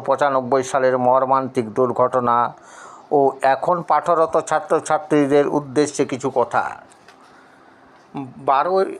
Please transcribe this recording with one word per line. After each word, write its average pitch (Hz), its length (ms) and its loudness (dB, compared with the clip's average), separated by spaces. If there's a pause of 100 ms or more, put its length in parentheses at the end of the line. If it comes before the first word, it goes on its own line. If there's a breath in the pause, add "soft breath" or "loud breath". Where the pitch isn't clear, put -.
পঁচানব্বই 135 640 0
সালের 131 280 2
মর্মান্তিক 131 680 2 (120)
দুর্ঘটনা 123 580 2 (720 loud breath)
ও 151 100 2 (340)
এখন 175 220 -2 (140)
পাঠরত 160 440 0 (140)
ছাত্রছাত্রীদের 147 1000 0 (120)
উদ্দেশ্যে 147 460 -2
কিছু 131 240 -6 (100)
কথা। 120 240 0 (1900 soft breath)
বারোই, 175 380 2 (140)